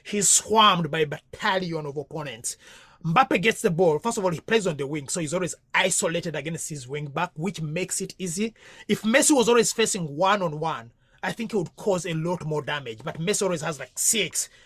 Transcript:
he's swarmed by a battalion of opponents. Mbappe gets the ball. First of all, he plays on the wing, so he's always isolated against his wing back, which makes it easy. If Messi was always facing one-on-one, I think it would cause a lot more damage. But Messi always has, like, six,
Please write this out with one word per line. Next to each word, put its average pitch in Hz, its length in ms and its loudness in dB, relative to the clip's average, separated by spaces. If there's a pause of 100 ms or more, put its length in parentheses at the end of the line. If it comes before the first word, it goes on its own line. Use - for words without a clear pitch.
he's 202 260 0
swarmed 196 640 4
by 160 80 0
a 151 80 2
battalion 165 800 -4
of 139 100 -8
opponents. 143 580 -8 (480)
Mbappe 196 380 4
gets 220 200 2
the 202 100 2
ball. 156 280 4
First 233 200 -2
of 190 40 -2
all, 185 80 4
he 151 80 -4
plays 220 280 2
on 151 100 -2
the 139 100 -4
wing, 143 220 -6
so 185 100 -4
he's 156 140 -4
always 180 220 -2 (180)
isolated 175 640 0
against 156 340 -6
his 135 180 -12
wing 147 200 -8
back, 160 280 -4
which 165 240 -4
makes 160 400 -4
it 185 200 -8
easy. 190 340 -4 (340)
If 208 140 2
Messi 269 340 4
was 226 140 4
always 233 240 4
facing 175 420 -2
one-on-one, 156 760 0 (320)
I 180 80 -2
think 226 220 -6
it 214 40 2
would 170 180 -4
cause 185 300 0
a 170 80 -6
lot 160 320 -4
more 151 160 -2
damage. 127 420 -6
But 160 160 -8
Messi 202 220 0
always 180 200 0
has, 160 180 -4
like, - 180 -14
six, - 500 0 (180)